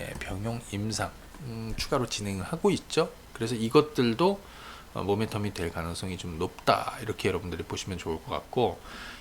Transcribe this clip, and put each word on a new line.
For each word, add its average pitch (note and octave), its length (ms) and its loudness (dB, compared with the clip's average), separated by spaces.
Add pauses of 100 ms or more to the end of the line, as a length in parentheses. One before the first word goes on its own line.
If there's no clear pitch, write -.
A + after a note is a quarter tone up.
예, - 180 -6
병용 A2 420 -4 (100)
임상, G2+ 400 0 (300)
음, A2+ 360 -6
추가로 B2+ 300 2
진행을 G2 380 -2
하고 E3+ 240 2
있죠. E3+ 420 2 (220)
그래서 A2+ 220 -2
이것들도, C3+ 840 6 (540)
어, F#2+ 100 -2
모멘텀이 G#2 500 2
될 E2+ 180 -2
가능성이 E2+ 460 -4
좀 E2+ 220 -6
높다. - 600 2
이렇게 G#2+ 260 -2
여러분들이 F2 360 -2
보시면 - 340 -6
좋을 E2 260 -4
것 - 80 -8
같고, F2+ 480 0 (420)